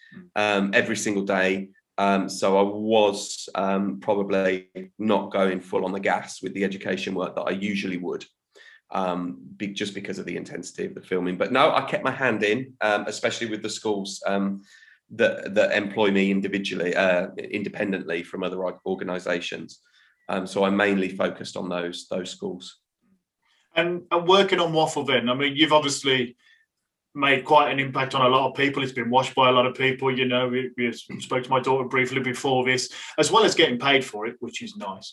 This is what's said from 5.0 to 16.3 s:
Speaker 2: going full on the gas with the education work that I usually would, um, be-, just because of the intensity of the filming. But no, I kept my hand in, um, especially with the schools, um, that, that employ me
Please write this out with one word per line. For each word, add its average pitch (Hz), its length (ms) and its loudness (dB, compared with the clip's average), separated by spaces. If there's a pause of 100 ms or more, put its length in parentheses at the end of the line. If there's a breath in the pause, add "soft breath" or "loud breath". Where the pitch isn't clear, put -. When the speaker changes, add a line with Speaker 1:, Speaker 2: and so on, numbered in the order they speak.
Speaker 2:
going 95 300 0
full 95 240 -4
on 92 80 -4
the 98 80 -6
gas 98 420 -2
with 95 120 -8
the 98 100 -2
education 95 500 -4
work 87 200 -4
that - 80 -4
I - 80 -4
usually 98 480 -4
would, 85 260 -6 (680 soft breath)
um, 90 460 -4 (220)
be-, 101 160 -6
just 101 180 -6
because 101 260 -10
of 95 60 -10
the 87 140 -8
intensity - 480 -10
of - 80 -12
the - 80 -14
filming. 90 340 -2
But 95 160 -2
no, 135 220 4
I 135 80 2
kept - 220 -4
my 131 60 0
hand 120 320 0
in, 123 380 0
um, 104 260 2
especially 110 420 -4
with 107 140 -6
the 107 60 -6
schools, 101 580 -4
um, 98 360 0 (480 soft breath)
that, 107 440 0
that 101 220 4
employ 104 340 2
me 98 200 4